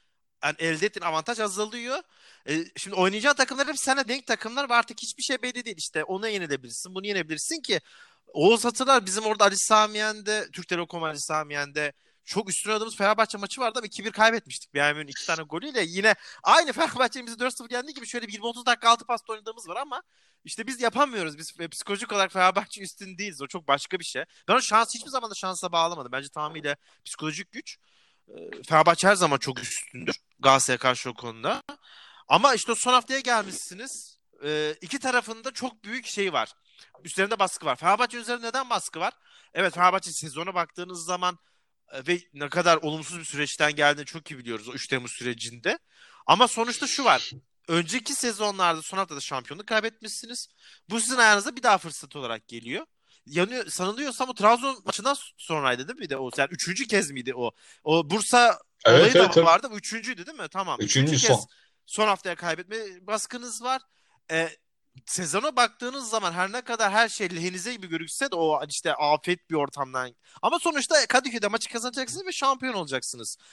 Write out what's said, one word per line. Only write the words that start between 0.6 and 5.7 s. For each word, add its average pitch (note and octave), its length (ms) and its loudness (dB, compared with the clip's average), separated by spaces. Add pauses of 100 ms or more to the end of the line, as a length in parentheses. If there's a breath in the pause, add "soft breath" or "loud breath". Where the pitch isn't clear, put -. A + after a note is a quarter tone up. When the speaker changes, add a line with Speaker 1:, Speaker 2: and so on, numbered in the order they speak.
Speaker 1:
ettiğin F#3 200 -6
avantaj E3 340 -2
azalıyor. A3 580 -6 (500 soft breath)
E, D#3+ 160 -2 (120)
şimdi F#3+ 200 -8
oynayacağın G#3 380 4
takımlar C4+ 340 0
hep D4 100 -6
sana C4+ 300 0
denk C4 180 -6
takımlar A#3+ 420 -4
ve A#3+ 60 0
artık A#3 280 0
hiçbir - 200 -10
şey B3+ 200 -4
belli B3 220 -8
değil. A3 120 -10